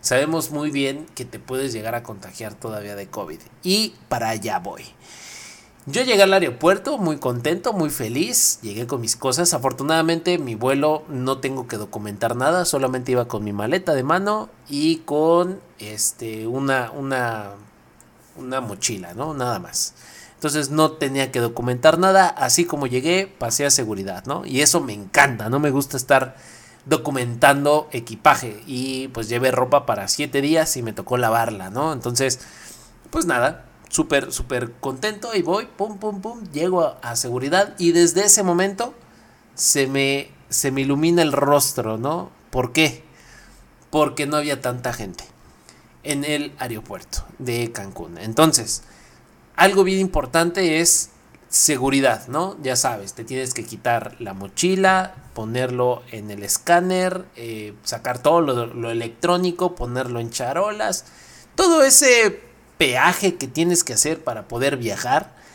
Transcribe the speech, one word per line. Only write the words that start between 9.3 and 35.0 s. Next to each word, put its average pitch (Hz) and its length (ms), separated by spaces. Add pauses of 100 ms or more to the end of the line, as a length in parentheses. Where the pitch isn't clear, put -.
Afortunadamente 160 840
mi 127 180
vuelo 139 540
no 131 300
tengo 131 280
que 120 100
documentar 104 580
nada, 160 300
solamente 127 460
iba 123 160
con 107 160
mi 104 100
maleta 151 400
de 131 100
mano 202 460 (180)
y 156 320
con, 170 640 (180)
este, 110 680
una, 131 440
una, 123 600 (840)
una 131 220
mochila, 101 540
¿no? 143 200
Nada 123 260
más. - 340 (420)
Entonces 147 360
no 156 200
tenía 135 400
que 127 80
documentar 123 600
nada, 190 280
así 139 380
como 143 200
llegué, 151 400
pasé 143 400
a 143 60
seguridad, 98 540
¿no? 143 200
Y 131 160
eso 156 200
me 120 120
encanta, 110 560
no 131 100
me 147 120
gusta 139 240
estar 131 400 (500)
documentando 139 1040
equipaje. 117 760
Y 131 400
pues 117 220
llevé 120 220
ropa 127 340
para 101 240
siete 139 320
días 156 340
y 127 80
me 113 80
tocó 110 260
lavarla, 110 520
¿no? 139 220
Entonces, 123 480 (680)
pues 165 160
nada, 139 400 (240)
súper, 151 420
súper 120 420
contento 208 600